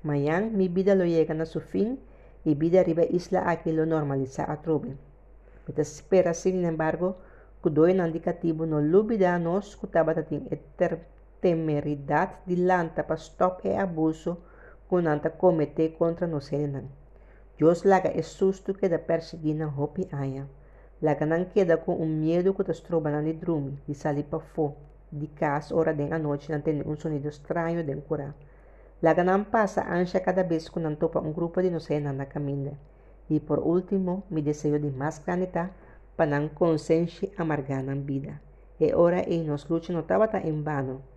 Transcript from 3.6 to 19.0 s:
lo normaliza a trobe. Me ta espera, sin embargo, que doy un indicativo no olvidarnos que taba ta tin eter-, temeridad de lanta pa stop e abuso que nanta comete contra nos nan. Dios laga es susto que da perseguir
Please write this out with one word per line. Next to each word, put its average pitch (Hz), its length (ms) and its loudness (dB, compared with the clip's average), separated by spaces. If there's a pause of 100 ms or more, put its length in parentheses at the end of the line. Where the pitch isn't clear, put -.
lo 160 140 2
normaliza 139 640 -2
a 151 120 -6
trobe. 160 340 -2 (720)
Me 170 80 -10
ta 156 80 0
espera, 180 520 2
sin 185 300 0
embargo, 165 520 -2 (460)
que 175 80 2
doy 160 220 6
un 185 140 2
indicativo 165 600 -2
no 156 100 0
olvidarnos 180 1000 2
que 202 120 -10
taba 160 260 2
ta 160 100 0
tin - 260 -6
eter-, 165 560 -4 (340)
temeridad 151 1040 0
de 180 120 0
lanta 175 500 2
pa 160 80 -2
stop 185 500 -2
e 196 120 0
abuso 170 600 -2 (500)
que 180 140 2
nanta 151 280 0
comete 160 640 2
contra 170 320 0
nos 147 260 -4
nan. 143 360 -4 (680)
Dios 170 280 4
laga 185 240 4
es - 160 -4
susto 196 480 -2
que 196 160 -2
da 165 80 2
perseguir 160 580 -2